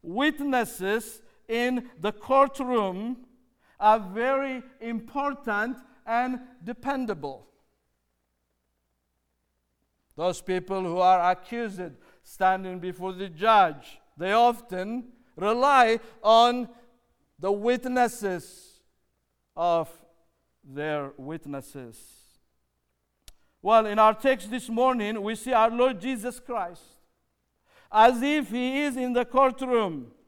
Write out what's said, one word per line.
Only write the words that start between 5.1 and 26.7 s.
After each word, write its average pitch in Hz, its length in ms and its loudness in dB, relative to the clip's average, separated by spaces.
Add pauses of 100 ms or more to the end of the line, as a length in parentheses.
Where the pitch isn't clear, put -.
and 247 340 -4 (240)
dependable. 214 840 -8 (2750)
Those 180 240 -4
people 185 440 -6
who 175 160 -4
are 185 320 4
accused 208 500 -8 (400)
standing 190 560 -2
before 180 360 -8
the 185 160 -10
judge, 170 680 2 (160)
they 180 180 -2
often 233 720 0 (300)
rely 233 640 4 (220)
on 233 480 4 (680)
the 196 140 -4
witnesses 240 1300 -4 (800)
of 170 320 0 (760)
their 143 540 -6
witnesses. 139 840 -14 (1600)
Well, 220 260 4
in 208 120 0
our 220 140 8
text 220 360 -2
this 233 200 -8
morning, 226 520 0
we 214 140 -4
see 247 160 -8
our 226 180 4
Lord 240 300 0
Jesus 240 400 -8
Christ 180 420 -8 (1120)